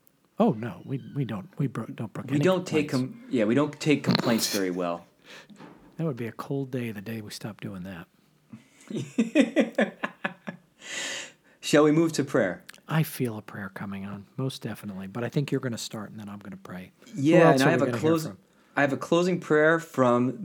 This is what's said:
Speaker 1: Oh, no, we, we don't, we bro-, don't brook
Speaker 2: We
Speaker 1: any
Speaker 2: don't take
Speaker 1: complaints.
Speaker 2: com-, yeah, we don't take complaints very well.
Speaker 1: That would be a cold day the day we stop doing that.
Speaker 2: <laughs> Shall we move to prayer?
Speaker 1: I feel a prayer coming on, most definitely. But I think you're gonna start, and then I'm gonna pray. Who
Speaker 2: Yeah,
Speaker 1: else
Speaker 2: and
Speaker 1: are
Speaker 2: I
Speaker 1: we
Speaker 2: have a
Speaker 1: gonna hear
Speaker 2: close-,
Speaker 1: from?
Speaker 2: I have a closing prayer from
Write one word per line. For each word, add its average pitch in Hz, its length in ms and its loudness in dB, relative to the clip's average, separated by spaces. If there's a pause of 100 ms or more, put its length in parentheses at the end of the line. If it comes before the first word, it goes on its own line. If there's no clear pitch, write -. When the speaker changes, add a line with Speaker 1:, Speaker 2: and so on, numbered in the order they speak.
(400)
Speaker 1:
Oh, 208 120 6
no, 113 320 -6
we, 123 160 -6 (140)
we 143 100 -2
don't, 107 240 -6 (100)
we 143 100 0
bro-, 110 180 -8
don't - 260 -10
brook - 160 -10
Speaker 2:
We 135 80 0
Speaker 1:
any 147 80 2
Speaker 2:
don't 180 220 2
take 151 240 0
Speaker 1:
complaints. 127 320 -4
Speaker 2:
com-, - 80 -20
yeah, 117 140 2
we 110 100 4
don't 147 260 0
take 143 240 2
complaints 117 500 2
very 95 160 0
well. 87 360 -4 (920)
Speaker 1:
That 160 100 -4
would 143 100 -4
be 120 120 -6
a 107 40 -10
cold 139 380 -6
day 123 220 -4
the 104 80 -10
day 113 200 -8
we 104 100 -12
stop 104 300 -12
doing 98 240 -8
that. 90 220 -12 (840)
Speaker 2:
<laughs> - 1080 0 (1600)
Shall 151 240 6
we 151 80 6
move 160 200 4
to 147 120 0
prayer? 95 400 0 (240)
Speaker 1:
I 156 140 2
feel 120 340 -4
a 107 60 -10
prayer 101 320 -10
coming 98 320 -10
on, 101 180 -10 (120)
most 131 260 -4
definitely. 101 440 -10
But 110 180 -6
I 120 40 -2
think 143 240 -2
you're 135 80 0
gonna 120 160 -6
start, 107 340 -10
and 101 80 -14
then 104 100 -12
I'm 101 100 -12
gonna - 180 -14
pray. - 360 -14 (220)
Who 190 60 -6
Speaker 2:
Yeah, 165 300 8
Speaker 1:
else 135 100 6
Speaker 2:
and - 20 6
Speaker 1:
are - 20 6
Speaker 2:
I - 40 6
Speaker 1:
we - 40 6
Speaker 2:
have 127 100 4
a 139 40 2
Speaker 1:
gonna 120 120 -2
hear 156 120 2
Speaker 2:
close-, 160 160 2
Speaker 1:
from? 98 120 -12 (380)
Speaker 2:
I 139 60 2
have 139 100 2
a 131 40 -2
closing 175 440 2
prayer 156 400 4
from 127 640 4